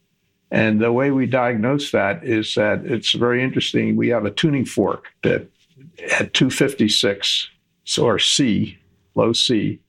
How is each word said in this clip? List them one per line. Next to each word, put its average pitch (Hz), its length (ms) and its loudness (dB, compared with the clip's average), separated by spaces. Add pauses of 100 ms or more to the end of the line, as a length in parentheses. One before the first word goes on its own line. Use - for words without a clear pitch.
(500)
And 110 300 2
the 117 140 2
way 135 180 2
we 135 140 0
diagnose 123 640 0
that 98 320 0
is 110 320 -2
that 104 300 0
it's - 260 -2
very 123 320 0
interesting. 120 540 0
We 113 100 0
have 117 160 0
a 101 80 -2
tuning 143 320 0
fork - 440 -2 (140)
that - 240 0 (720)
at 98 160 -4
two 135 160 2
fifty-six - 1000 0 (500)
or 117 180 2
C, 107 600 0 (360)
low 113 200 2
C, 104 560 0